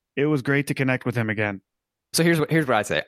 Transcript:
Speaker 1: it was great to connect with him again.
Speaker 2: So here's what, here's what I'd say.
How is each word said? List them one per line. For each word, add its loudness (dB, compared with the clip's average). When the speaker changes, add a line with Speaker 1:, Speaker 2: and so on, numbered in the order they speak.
Speaker 1:
it 0
was 0
great 0
to -4
connect -2
with -2
him -2
again. -4
Speaker 2:
So 2
here's 4
what, -2
here's 2
what 2
I'd 2
say. -2